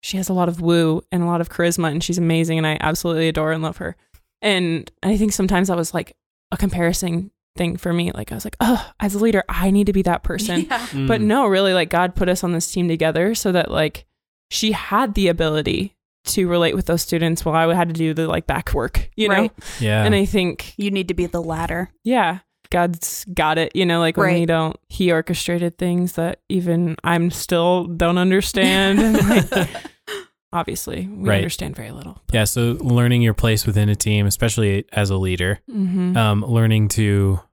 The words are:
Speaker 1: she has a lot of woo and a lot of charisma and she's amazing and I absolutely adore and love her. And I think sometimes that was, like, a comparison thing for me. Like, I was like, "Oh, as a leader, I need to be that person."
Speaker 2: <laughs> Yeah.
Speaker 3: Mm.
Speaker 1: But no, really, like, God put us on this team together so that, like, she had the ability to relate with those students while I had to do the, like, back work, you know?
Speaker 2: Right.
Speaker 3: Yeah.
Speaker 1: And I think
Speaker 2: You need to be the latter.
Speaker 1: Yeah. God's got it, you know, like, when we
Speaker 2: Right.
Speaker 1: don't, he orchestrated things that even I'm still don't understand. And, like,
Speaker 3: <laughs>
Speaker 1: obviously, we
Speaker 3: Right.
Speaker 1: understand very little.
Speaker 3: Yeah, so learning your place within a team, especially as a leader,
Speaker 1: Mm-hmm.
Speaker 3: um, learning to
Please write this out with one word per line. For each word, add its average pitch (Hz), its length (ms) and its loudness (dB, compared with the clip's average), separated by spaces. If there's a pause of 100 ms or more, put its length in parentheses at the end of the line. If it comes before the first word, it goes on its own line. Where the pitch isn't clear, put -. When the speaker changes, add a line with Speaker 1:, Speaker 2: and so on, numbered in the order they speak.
Speaker 1:
she - 160 -6
has 190 120 -4
a 190 40 0
lot 180 140 2
of 170 140 -4
woo 170 400 2 (100)
and 175 120 0
a - 20 0
lot 170 160 0
of 165 80 -6
charisma 170 420 0
and 160 120 -4
she's 180 140 -2
amazing 165 400 0
and 160 100 0
I 151 120 -2
absolutely 160 480 -2
adore 160 240 0
and 160 120 -4
love 160 140 -6
her. 170 180 -10 (460)
And 180 480 -2 (140)
I 208 140 2
think 208 160 2
sometimes 190 360 0
that 180 80 0
was, 165 160 -4
like, - 220 -6 (360)
a 190 60 -6
comparison 175 720 -2 (260)
thing 175 200 -4
for 180 140 -4
me. 170 200 -2
Like, - 200 -10
I 226 40 -10
was 208 100 -10
like, 214 140 -12
"Oh, 233 300 0 (100)
as 202 160 -2
a 202 40 -2
leader, 208 300 2
I 190 220 2
need 202 160 4
to 202 60 0
be 190 100 2
that 175 200 0
person." 220 380 -2
Speaker 2:
<laughs> 311 80 -6
Yeah. 262 180 -2
Speaker 3:
Mm. 139 200 -4
Speaker 1:
But 220 140 2
no, 220 260 2
really, 190 260 2
like, 175 160 2
God 180 260 0
put 180 140 0
us 185 140 0
on 175 100 0
this 170 180 -4
team 175 160 0
together 165 480 0
so 202 160 -2
that, 180 200 0
like, - 340 -2 (460)
she 214 200 0
had 208 440 -2
the 196 120 2
ability 165 680 -2 (300)
to 185 220 0
relate 170 280 2
with 185 100 -2
those 170 160 0
students 165 420 -2
while 165 260 2
I 170 40 2
had 170 160 0
to 165 40 -6
do 160 200 -2
the, 160 140 -2
like, 160 200 -4
back 143 260 -2
work, - 420 0
you 214 140 0
know? 196 60 4
Speaker 2:
Right. 220 160 2 (280)
Speaker 3:
Yeah. 214 240 2
Speaker 1:
And 208 120 4
I 196 100 4
think 185 520 -2
Speaker 2:
You 202 140 -4
need 190 160 -2
to 180 60 -4
be 175 120 -2
the 170 160 -6
latter. 165 500 -6 (120)
Speaker 1:
Yeah. 196 360 0 (320)
God's 175 640 -2
got 160 240 0
it, 160 180 -2
you 185 100 2
know, 170 140 2
like, 165 160 2
when 190 180 2
we 170 80 2
Speaker 2:
Right. 170 60 0
Speaker 1:
don't, 160 280 0 (140)
he 180 220 0
orchestrated 170 680 -2
things 175 360 0
that 170 260 -4 (100)
even 175 540 0
I'm 170 280 2
still 175 540 0
don't 170 340 0
understand. 190 800 2
And, 220 280 4 (240)
like, - 180 0 (400)
Speaker 3:
<laughs> - 440 -16
Speaker 1:
obviously, 175 540 -6
we 196 220 -4
Speaker 3:
Right. 208 80 4
Speaker 1:
understand 156 380 -4
very 107 160 -14
little. - 300 -18 (100)
Speaker 3:
Yeah, 110 120 4
so 120 360 0
learning 120 440 4
your 113 100 4
place 110 320 2
within 104 240 2
a 101 60 4
team, 104 320 2
especially 101 640 0
as 101 180 0
a 98 80 0
leader, 92 420 0 (120)
Speaker 1:
Mm-hmm. 185 440 0
Speaker 3:
um, 107 300 2
learning 110 440 4
to 101 500 2 (140)